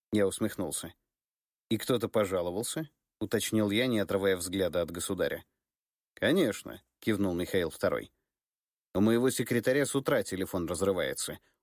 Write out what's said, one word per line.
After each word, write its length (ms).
Я 140
усмехнулся. 680
«И 100
кто-то 300
пожаловался?» 800
уточнил 500
я, 160
не 140
отрывая 360
взгляда 460
от 80
государя. 540
«Конечно», 680
кивнул 340
Михаил 360
второй. 400
«У 60
моего 300
секретаря 540
с 100
утра 280
телефон 440
разрывается. 720